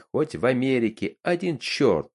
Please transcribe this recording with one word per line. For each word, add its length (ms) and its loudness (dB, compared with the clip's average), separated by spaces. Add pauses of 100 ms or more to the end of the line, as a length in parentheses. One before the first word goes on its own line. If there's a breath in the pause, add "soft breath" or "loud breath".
(120)
хоть 240 -2
в 120 -2
Америке, 760 0
один 380 -2
черт. 560 2